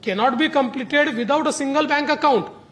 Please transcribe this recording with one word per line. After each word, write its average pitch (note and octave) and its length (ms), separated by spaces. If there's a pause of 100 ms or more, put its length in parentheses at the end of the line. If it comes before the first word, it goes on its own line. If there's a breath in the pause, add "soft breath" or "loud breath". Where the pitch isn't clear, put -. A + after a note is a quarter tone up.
cannot A3+ 320
be D#4 120
completed C#4 640
without C4+ 320
a D4 60
single C#4+ 360
bank D4 220
account. C#4+ 320 (300)